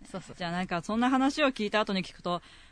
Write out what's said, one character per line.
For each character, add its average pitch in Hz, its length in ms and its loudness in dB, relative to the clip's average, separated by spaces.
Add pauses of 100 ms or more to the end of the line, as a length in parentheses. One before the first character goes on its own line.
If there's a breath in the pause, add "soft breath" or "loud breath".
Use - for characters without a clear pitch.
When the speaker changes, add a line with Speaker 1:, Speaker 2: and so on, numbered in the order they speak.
(100)
Speaker 1:
そ 190 80 -8
う 165 40 -10
そ - 100 -16
う。 - 40 -18
Speaker 2:
じ 180 80 -6
ゃ 170 40 -2
あ 170 40 -4
な 180 100 0
ん 185 40 -6
か 175 160 -2
そ 208 140 -4
ん 226 40 2
な 247 100 4
話 269 320 4
を 285 60 6
聞 214 180 -2
い 208 40 -4
た 214 100 2
後 220 120 0
に 190 100 0
聞 - 120 -14
く - 80 -20
と、 175 200 -2 (300 soft breath)